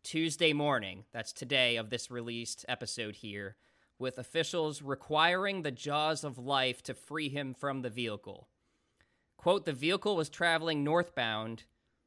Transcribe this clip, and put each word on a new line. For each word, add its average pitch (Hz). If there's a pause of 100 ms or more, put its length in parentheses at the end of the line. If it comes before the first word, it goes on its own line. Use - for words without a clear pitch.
Tuesday 160
morning. 120
That's 113
today 123
of 110
this 120
released 117
episode 113
here, 101 (420)
with 127
officials 156
requiring 170
the 151
jaws 147
of 131
life 131
to 131
free 151
him 135
from 135
the 123
vehicle. 107 (880)
Quote, 196
"The 165
vehicle 175
was 156
traveling 160
northbound 117 (440)